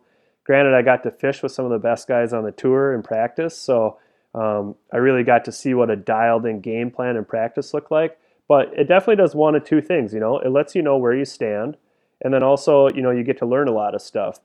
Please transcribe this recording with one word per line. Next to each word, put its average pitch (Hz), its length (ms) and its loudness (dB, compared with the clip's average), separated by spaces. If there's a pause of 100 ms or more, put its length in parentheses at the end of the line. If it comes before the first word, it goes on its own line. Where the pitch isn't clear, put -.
(440)
Granted, 139 300 4
I 123 80 6
got 123 220 2
to 117 60 -6
fish - 320 -6
with 135 100 -6
some 131 120 -6
of 123 60 -4
the 117 80 -2
best 117 300 -4
guys 120 240 -2
on 110 120 -4
the 104 80 -8
tour 135 420 0
in 110 80 -6
practice, 120 540 -4
so, 113 420 -2 (360)
um, 104 400 -4 (180)
I 123 40 -4
really 127 260 2
got 120 220 2
to 113 80 -10
see 131 220 -4
what 120 160 2
a 107 60 -2
dialed-in 113 640 0
game 113 300 -6
plan 123 260 -4
and 107 120 -6
practice 117 440 -6
looked 147 180 -8
like. 160 280 0 (300)
But 143 280 4
it 143 120 2
definitely 196 280 4
does 180 180 4
one 151 200 2
of 147 100 0
two 156 160 2
things, 147 320 -2
you 107 80 -6
know. 113 180 -2
It 131 100 -4
lets 143 260 0
you 180 80 0
know 139 140 2
where 123 180 2
you 139 100 -2
stand, 113 520 -6 (440)
and 131 120 -2
then 131 100 2
also, 139 460 4
you 135 120 -4
know, 127 100 0
you 123 120 0
get 127 160 -4
to 123 80 -4
learn 135 220 0
a 117 40 0
lot 104 220 -2
of 101 80 -8
stuff. 98 420 -6